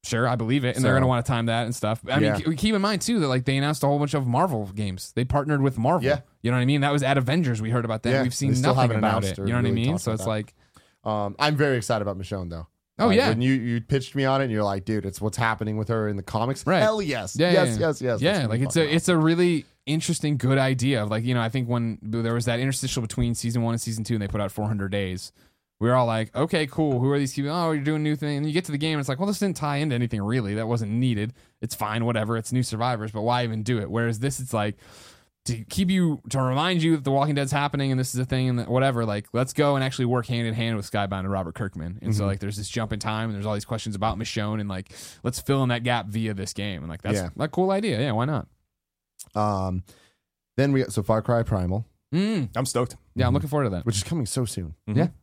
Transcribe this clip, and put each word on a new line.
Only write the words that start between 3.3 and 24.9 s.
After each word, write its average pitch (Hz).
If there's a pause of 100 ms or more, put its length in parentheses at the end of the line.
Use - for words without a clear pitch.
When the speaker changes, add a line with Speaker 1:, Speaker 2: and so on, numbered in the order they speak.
Speaker 1:
they 135
announced 143
a 143
whole 143
bunch 143
of 135
Marvel 123
games. 98
They 120
partnered 143
with 131
Marvel. 120
Speaker 2:
Yeah. 143 (240)
Speaker 1:
You 117
know 127
what 123
I 123
mean? 139
That 143
was 143
at 135
Avengers. 131
We 110
heard 120
about 110
that. 120
Speaker 2:
Yeah, 135
Speaker 1:
We've 127
seen 139
Speaker 2:
they 131
still 131
Speaker 1:
nothing 131
Speaker 2:
haven't 113
Speaker 1:
about 107 (140)
Speaker 2:
announced 95
Speaker 1:
it. -
Speaker 2:
or 98
Speaker 1:
You 113
know 123
what 120
I 117
Speaker 2:
really 117
Speaker 1:
mean? 117
Speaker 2:
talked 180
Speaker 1:
So 117
Speaker 2:
about -
Speaker 1:
it's 101
Speaker 2:
that. 117
Speaker 1:
like, 107 (520)
Speaker 2:
Um, 104
I'm 151
very 135
excited 110
about 101
Michonne 92
though. 82 (300)
Speaker 1:
Oh, 226
Speaker 2:
Like, 208
Speaker 1:
yeah. 269
Speaker 2:
when 113
you, 131
you 120
pitched 131
me 139
on 135
it, 135
and 117
you're 107
like, 98
"Dude, 107
it's 98
what's 104
happening 110
with 107
her 110
in 104
the 98
comics." 120
Speaker 1:
Right. 175
Speaker 2:
Hell 214
yes, 123
Speaker 1:
Yeah, 175
Speaker 2:
yes, -
Speaker 1:
yeah, - (120)
yeah. 110
Speaker 2:
yes, 151
yes, 120
Speaker 1:
Yeah, 160
Speaker 2:
that's 202
gonna 110
Speaker 1:
like, 117
Speaker 2:
be 139
Speaker 1:
it's 135
a, 165
Speaker 2:
fucking 151
Speaker 1:
it's 165
a -
Speaker 2:
awesome. 160
Speaker 1:
really 170 (200)
interesting, 151
good 131
idea 131
of, 104
like, 110
you 127
know, 120
I 113
think 123
when 117
there 113
was 120
that 120
interstitial 131
between 117
season 117
one 117
and 117
season 113
two, 113
and 104
they 101
put 107
out 98
four 107
hundred 98